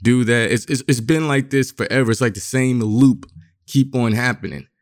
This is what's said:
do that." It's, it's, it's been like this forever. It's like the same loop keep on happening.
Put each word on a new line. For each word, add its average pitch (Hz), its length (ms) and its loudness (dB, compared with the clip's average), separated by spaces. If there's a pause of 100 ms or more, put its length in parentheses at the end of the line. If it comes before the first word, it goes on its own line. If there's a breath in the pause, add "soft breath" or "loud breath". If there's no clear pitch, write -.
do 123 220 4
that." 113 280 2
It's, 117 140 -2
it's, 131 220 -4
it's 123 140 2
been 156 260 0
like 139 240 -2
this 135 200 -2
forever. 120 380 -2
It's 113 120 0
like 117 120 0
the 101 60 -10
same 127 420 -2
loop 120 480 2 (380 loud breath)
keep 135 280 0
on 117 180 0
happening. 110 540 -4 (140)